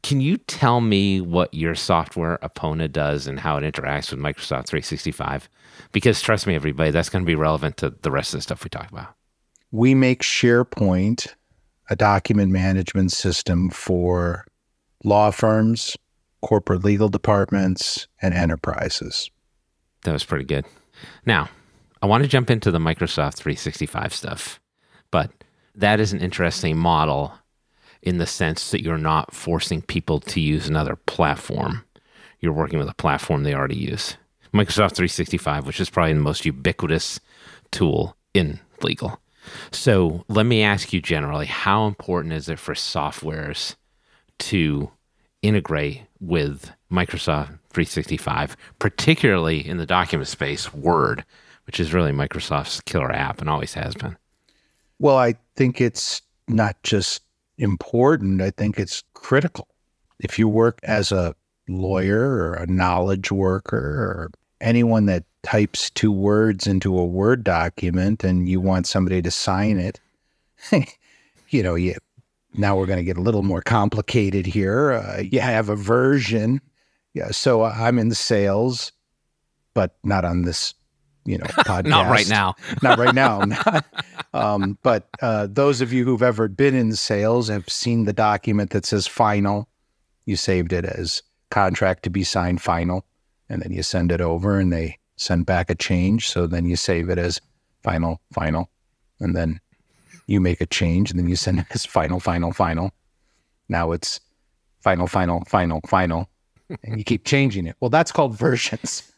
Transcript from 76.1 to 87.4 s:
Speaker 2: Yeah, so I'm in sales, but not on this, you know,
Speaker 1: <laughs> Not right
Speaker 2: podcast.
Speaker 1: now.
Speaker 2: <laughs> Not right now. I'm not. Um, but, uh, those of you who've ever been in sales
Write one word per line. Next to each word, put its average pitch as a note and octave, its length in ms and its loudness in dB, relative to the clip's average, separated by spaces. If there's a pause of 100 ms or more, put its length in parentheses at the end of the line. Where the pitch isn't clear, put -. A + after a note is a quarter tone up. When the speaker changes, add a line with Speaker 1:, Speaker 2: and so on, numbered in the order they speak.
Speaker 2:
Yeah, - 180 -6
so A#2 320 4
I'm A2+ 360 2
in A2+ 140 2
sales, G#2+ 800 0 (800)
but F#2+ 300 0
not G2 220 0
on F2 180 0
this, - 300 -4 (520)
you B2 120 -4
know, - 80 -6 (120)
Speaker 1:
<laughs> - 100 2
Not A2 400 2
right G#2+ 180 4
Speaker 2:
podcast. F#2 40 -2
Speaker 1:
now. G2+ 260 2 (120)
Speaker 2:
<laughs> - 160 -6
Not B2+ 160 6
right B2 160 4
now. A#2+ 260 4
I'm G2+ 80 0
not. D#3 360 0 (480)
Um, G2+ 500 0
but, A2+ 260 2 (120)
uh, G#2+ 280 0
those C3+ 320 2
of A#2+ 100 -2
you B2 140 2
who've B2 160 2
ever A2+ 260 4
been C3 280 2
in A2+ 200 2
sales A2 520 0